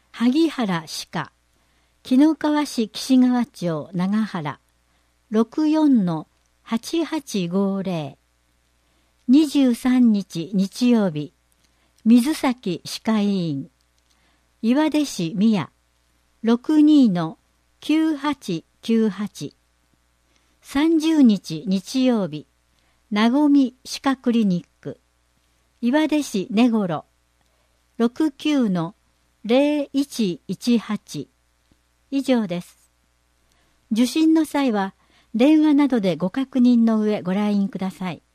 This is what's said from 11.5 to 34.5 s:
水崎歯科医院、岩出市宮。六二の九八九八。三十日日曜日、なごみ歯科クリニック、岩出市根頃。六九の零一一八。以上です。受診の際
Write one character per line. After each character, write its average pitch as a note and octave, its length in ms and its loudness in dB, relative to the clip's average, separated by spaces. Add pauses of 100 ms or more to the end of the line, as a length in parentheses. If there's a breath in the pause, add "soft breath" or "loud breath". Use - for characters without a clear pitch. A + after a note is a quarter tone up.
水 A#3+ 280 4
崎 A#3 500 -4
歯 - 180 -14
科 A3 200 0
医 G3 280 -2
院、 C#3 200 -6 (920)
岩 C#4+ 280 2
出 D4+ 160 0
市 E3 300 -6
宮。 G3+ 360 0 (680)
六 A#3+ 400 2
二 D4 280 6
の E3+ 300 -4 (400)
九 D#4+ 380 -2
八 C#4 480 -6 (160)
九 A3+ 280 0
八。 F#3+ 460 -10 (1040)
三 D#4+ 380 0
十 D#4 220 2
日 G3 440 2
日 G3 380 -2
曜 A3+ 240 0
日、 D3 180 -12 (680)
な A3 200 2
ご D4 160 2
み C#4 280 2 (100)
歯 - 160 -14
科 C4+ 160 -2
ク A#3+ 160 -2
リ A3+ 120 2
ニ F3 160 0
ッ - 40 -14 (160)
ク、 - 180 -14 (800)
岩 C#4+ 300 2
出 D4+ 120 0
市 F#3+ 300 -6
根 A3+ 180 4
頃。 G3 360 -4 (920)
六 A#3+ 340 -2
九 C#4 380 -2
の F3 240 -4 (520)
零 C#4+ 480 0
一 A3+ 540 -4
一 A#3 320 -2
八。 - 500 -10 (840)
以 C#4 100 -2
上 B3 240 0
で F3 160 -6
す。 - 300 -20 (1000)
受 A#3 140 0
診 D#4+ 280 2
の D#4+ 120 2
際 C#4 260 -2